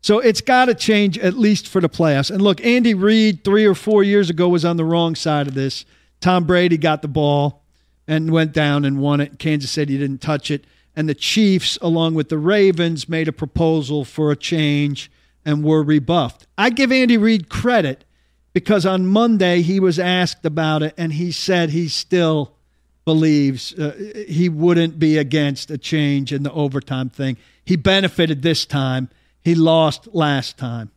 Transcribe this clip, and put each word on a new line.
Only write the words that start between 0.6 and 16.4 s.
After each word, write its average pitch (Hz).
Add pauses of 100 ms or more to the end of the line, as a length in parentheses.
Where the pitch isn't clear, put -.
change, 208
at 185
least 214
for 190
the 175
playoffs. 143
And 196
look, 196
Andy 240
Reid 208
three 208
or 196
four 208
years 202
ago 175
was 175
on 170
the 160
wrong 165
side 147
of 135
this. 135 (380)
Tom 180
Brady 175
got 151
the 156
ball 143 (440)
and 160
went 160
down 147
and 139
won 143
it. 143
Kansas 147
City 147
didn't 139
touch 151
it. 143 (300)
And 156
the 139
Chiefs, -
along 165
with 151
the 160
Ravens, 170
made 160
a 151
proposal 151
for 151
a 147
change 147 (320)
and 151
were 156
rebuffed. 147 (100)